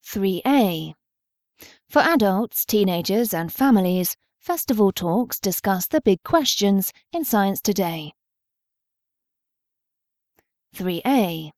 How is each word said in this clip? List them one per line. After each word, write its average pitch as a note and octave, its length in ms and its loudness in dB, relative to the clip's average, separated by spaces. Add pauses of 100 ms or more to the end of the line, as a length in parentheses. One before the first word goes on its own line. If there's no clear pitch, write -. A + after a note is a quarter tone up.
Three G3 420 -2
A. F3+ 480 2 (920)
For - 120 4
adults, A3 680 0
teenagers, G3 640 0
and E3 180 -4
families, F#3 680 2 (200)
festival G#3+ 540 0
talks F#3 480 -2
discuss F#3+ 460 -2
the D#4 160 -2
big F#3+ 220 2
questions G3+ 680 0 (180)
in E4+ 140 -4
science G3 380 0
today. E3+ 500 -2 (2500)
Three F3+ 320 -4
A. F3 520 0